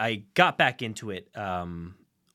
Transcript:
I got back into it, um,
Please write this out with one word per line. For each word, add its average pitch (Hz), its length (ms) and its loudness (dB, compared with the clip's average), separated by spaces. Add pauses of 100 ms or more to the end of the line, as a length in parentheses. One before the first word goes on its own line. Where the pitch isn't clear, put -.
I 110 200 -2 (120)
got 175 220 4
back 131 240 2
into 113 300 -6
it, - 260 -10
um, 87 580 -6 (400)